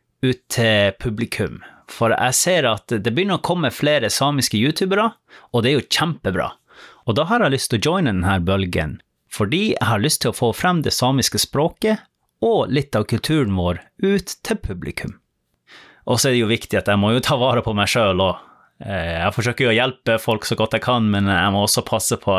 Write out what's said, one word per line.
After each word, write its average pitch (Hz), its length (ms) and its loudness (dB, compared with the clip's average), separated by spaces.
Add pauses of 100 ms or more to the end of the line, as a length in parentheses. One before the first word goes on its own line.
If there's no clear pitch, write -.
(220)
ut 127 180 0 (100)
til 107 500 2
publikum, 101 640 -6 (260)
for 113 220 0
jeg 127 240 2
ser 175 320 2
at 110 220 -2
det 110 260 -2
begynner 180 240 0
å - 40 -20
komme 170 300 0
flere 143 380 0
samiske 135 480 0
youtubere, 190 560 0 (400)
og 117 80 2
det 123 100 2
er 147 80 2
jo - 80 -6
kjempebra. 92 600 -2 (560)
Og 113 100 0
da 147 80 2
har 233 160 0
jeg 156 120 2
lyst - 180 -2
til 113 80 2
å 95 40 -6
joine 160 300 2
denne 92 320 0
bølgen, 87 540 -2 (340)
fordi 175 380 0
jeg - 180 -2
har 110 120 2
lyst 143 220 0
til 113 100 0
å - 40 -8
få 120 180 0
frem 180 280 0
det 120 100 -2
samiske 131 460 0
språket 175 640 -2 (420)
og 220 260 2
litt 139 280 -2
av 107 100 0
kulturen 120 500 0
vår 87 220 0 (240)
ut 190 400 0
til - 140 -4
publikum. - 580 -8 (920)
Og 120 120 0
så 139 100 2
er 127 40 2
det 123 100 2
jo 107 80 0
viktig 107 280 -2
at - 80 -4
jeg 101 120 2
må 104 160 4
jo 127 60 2
ta 151 160 0
vare 120 260 2
på 113 120 -2
meg 101 140 0
selv 98 320 2
også. 92 180 0 (460)
Eh, 85 400 -4
jeg 101 100 0
forsøker 120 300 -2
jo 120 60 4
å 110 80 2
hjelpe 123 420 0
folk 110 240 -2
så 110 120 -4
godt 110 160 -2
jeg 110 100 0
kan, 117 280 0
men 101 160 2
jeg 98 260 2
må 101 120 2
også 117 200 0
passe 110 320 -2
på - 220 0